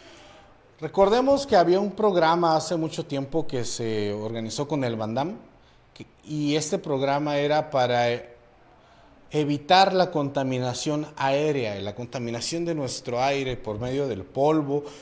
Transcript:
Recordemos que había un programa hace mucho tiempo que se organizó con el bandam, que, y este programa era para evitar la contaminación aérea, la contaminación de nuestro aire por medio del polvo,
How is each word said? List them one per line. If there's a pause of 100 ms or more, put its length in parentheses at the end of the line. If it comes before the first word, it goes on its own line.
(840)
Recordemos
que
había
un
programa
hace
mucho
tiempo
que
se
organizó
con
el
bandam, (560)
que, (220)
y
este
programa
era
para (1080)
evitar
la
contaminación (100)
aérea,
la
contaminación
de
nuestro
aire
por
medio
del
polvo, (180)